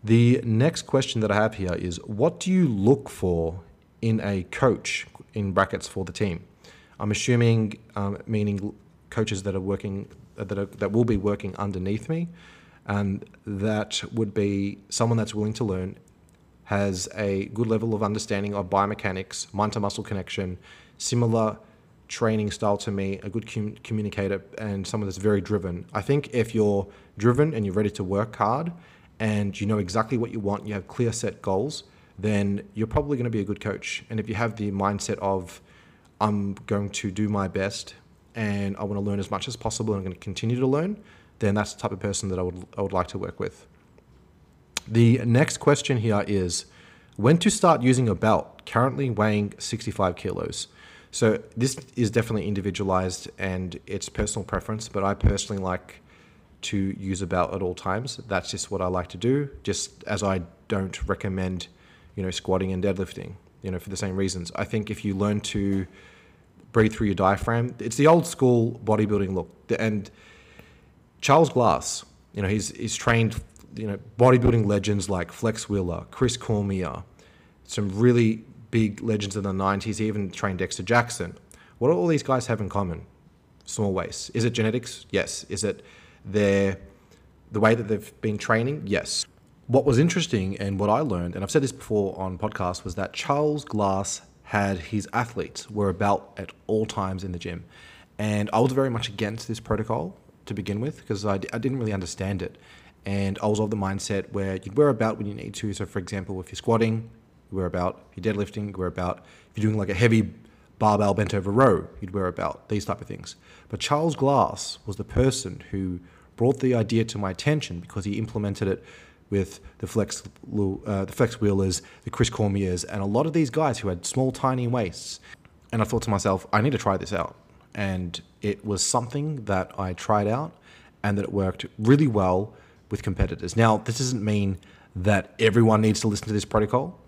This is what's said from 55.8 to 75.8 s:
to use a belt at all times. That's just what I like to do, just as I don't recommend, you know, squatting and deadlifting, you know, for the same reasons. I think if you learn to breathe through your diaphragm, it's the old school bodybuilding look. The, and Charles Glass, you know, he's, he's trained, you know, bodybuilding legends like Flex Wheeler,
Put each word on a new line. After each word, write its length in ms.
to 160
use 240
a 40
belt 260
at 80
all 140
times. 540
That's 220
just 200
what 100
I 60
like 220
to 100
do, 320
just 420
as 180
I 200
don't 380
recommend, 600
you 60
know, 80
squatting 420
and 100
deadlifting, 500
you 80
know, 80
for 120
the 60
same 200
reasons. 400
I 80
think 260
if 140
you 100
learn 260
to 460
breathe 200
through 160
your 60
diaphragm, 640
it's 180
the 100
old 200
school 580
bodybuilding 500
look. 160
The, 120
and 320
Charles 300
Glass, 560
you 80
know, 80
he's, 220
he's 260
trained, 460
you 120
know, 120
bodybuilding 460
legends 460
like 200
Flex 380
Wheeler, 420